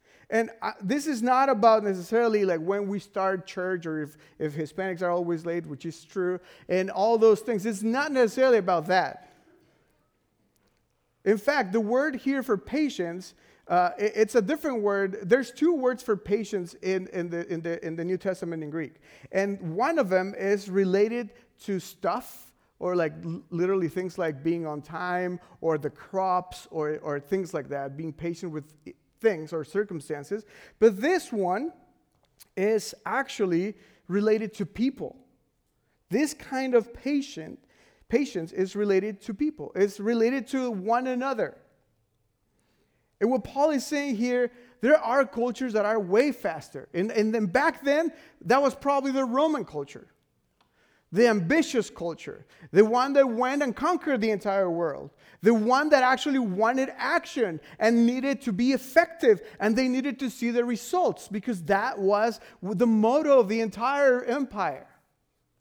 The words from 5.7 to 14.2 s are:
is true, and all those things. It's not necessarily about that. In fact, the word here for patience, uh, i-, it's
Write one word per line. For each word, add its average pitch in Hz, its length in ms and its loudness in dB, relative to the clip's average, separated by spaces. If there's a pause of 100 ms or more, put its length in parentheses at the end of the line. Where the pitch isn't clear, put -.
is 160 200 -12
true, 180 340 -4 (300)
and 185 200 0
all 220 280 2
those 214 240 6
things. 208 240 -2
It's 208 180 -4
not 277 300 0
necessarily 254 440 4
about 180 280 0
that. 180 480 0 (1900)
In 208 120 4
fact, 226 360 0
the 226 80 2
word 262 340 0
here 269 280 -2
for 208 140 0
patience, 185 760 -4 (340)
uh, 175 320 2
i-, 208 40 -4 (120)
it's 214 200 2